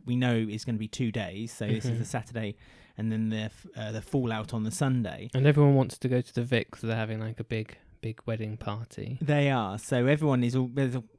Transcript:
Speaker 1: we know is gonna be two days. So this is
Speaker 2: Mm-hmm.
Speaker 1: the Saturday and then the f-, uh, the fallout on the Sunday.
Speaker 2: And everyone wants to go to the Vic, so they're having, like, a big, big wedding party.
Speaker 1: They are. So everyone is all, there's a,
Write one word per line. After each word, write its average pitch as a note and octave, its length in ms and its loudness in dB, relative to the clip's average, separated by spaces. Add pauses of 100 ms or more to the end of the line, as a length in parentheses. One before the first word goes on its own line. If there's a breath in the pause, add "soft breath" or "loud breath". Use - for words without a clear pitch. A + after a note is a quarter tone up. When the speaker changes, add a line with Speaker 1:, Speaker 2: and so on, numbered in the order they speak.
Speaker 1:
we B2 100 0
know B2 180 4
is A2 300 0
gonna A2+ 140 -2
be G#2+ 100 -6
two A#2 240 -2
days. G2+ 400 -6
So - 140 -6
this A2 180 0
is B2+ 60 0
Speaker 2:
Mm-hmm. A#2 100 -2
Speaker 1:
the A2+ 60 -2
Saturday A2 500 -6 (400 soft breath)
and A2 160 -2
then A2 160 0
the A2 80 -2
f-, G#2+ 300 -8 (100)
uh, A2 160 -6
the A2+ 100 -6
fallout A2+ 520 -2
on A2 100 -2
the A2 60 -2
Sunday. A#2+ 640 -2
Speaker 2:
And C3 120 4
everyone C#3+ 280 8
wants C3 240 2
to C3+ 100 -2
go B2 140 4
to - 120 -12
the B2 80 0
Vic, A#2+ 340 0
so - 100 -6
they're A2+ 100 0
having, A2 240 -4
like, A2 180 -6
a A#2 60 -8
big, A2 320 -6 (240)
big A2+ 260 -6
wedding A2 300 -4
party. A2 640 -8
Speaker 1:
They C#3+ 300 4
are. G#2+ 280 0
So B2 280 2
everyone C#3+ 360 4
is A#2+ 140 2
all, B2+ 160 2
there's C3 240 0
a, B2 60 -4 (160)